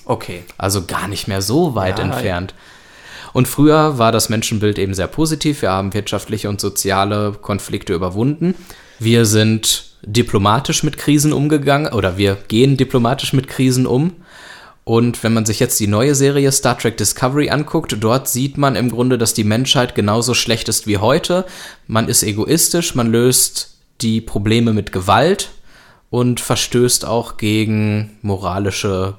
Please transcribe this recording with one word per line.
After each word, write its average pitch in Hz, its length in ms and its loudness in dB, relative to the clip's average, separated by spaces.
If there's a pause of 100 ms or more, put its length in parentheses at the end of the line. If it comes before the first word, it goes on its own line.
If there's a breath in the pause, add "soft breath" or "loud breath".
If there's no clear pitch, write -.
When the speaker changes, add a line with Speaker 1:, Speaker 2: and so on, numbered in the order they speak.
Speaker 1:
Okay. 92 400 -6 (140)
Speaker 2:
Also 98 280 -2
gar - 220 -6
nicht 98 200 -8
mehr 98 140 -2
so 139 320 0
weit 95 240 -2
Speaker 1:
Ja, 92 60 -2
Speaker 2:
entfernt. 95 500 -4 (800 loud breath)
Und 127 140 2
früher 151 520 4
war 113 140 4
das 110 160 0
Menschenbild 107 500 0
eben 95 160 -2
sehr 87 120 -2
positiv. 151 560 -2
Wir 95 80 0
haben 98 240 -2
wirtschaftliche 104 540 -4
und 101 120 -4
soziale 101 720 0
Konflikte - 640 -6
überwunden. 123 600 -2 (440 loud breath)
Wir 117 260 4
sind 107 600 2 (180)
diplomatisch 110 800 0
mit 147 160 -2
Krisen 147 340 2
umgegangen, 143 600 0
oder 95 240 0
wir 98 200 2 (120)
gehen 131 280 4
diplomatisch 127 560 0
mit 135 160 2
Krisen 131 380 0
um. 156 260 0 (720 loud breath)
Und 117 380 0
wenn 113 120 0
man 110 120 0
sich 110 140 -2
jetzt 120 180 0
die 107 80 0
neue 117 280 2
Serie 139 360 2
Star 127 260 0
Trek 113 200 -2
Discovery 135 540 0
anguckt, 147 500 -2
dort 123 280 0
sieht 139 300 -4
man 139 160 2
im 117 160 0
Grunde, 123 280 2
dass 113 160 0
die 110 100 0
Menschheit 123 500 2
genauso 117 400 2
schlecht 113 340 -2
ist - 180 -2
wie 101 120 2
heute. 170 460 2 (420 loud breath)
Man 113 220 0
ist - 160 0
egoistisch, 135 720 0
man 117 180 0
löst - 640 0 (240)
die 113 200 0
Probleme 110 520 0
mit 104 180 -2
Gewalt 107 600 2 (580 soft breath)
und 123 320 0
verstößt 123 640 0
auch 117 320 -4
gegen 107 840 0
moralische 98 960 -2